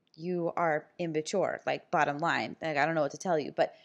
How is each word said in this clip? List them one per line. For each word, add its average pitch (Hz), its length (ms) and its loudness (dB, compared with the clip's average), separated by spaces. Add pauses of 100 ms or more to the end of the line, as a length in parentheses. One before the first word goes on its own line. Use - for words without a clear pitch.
(160)
you 175 400 -2
are 156 300 0 (120)
immature, 156 680 -2
like, 139 240 -4
bottom 143 280 2
line. 135 440 0
Like, 156 140 -2
I 139 100 4
don't 165 80 0
know 160 80 2
what 143 100 0
to - 60 -14
tell 170 200 2
you, 143 140 -4
but - 220 0 (100)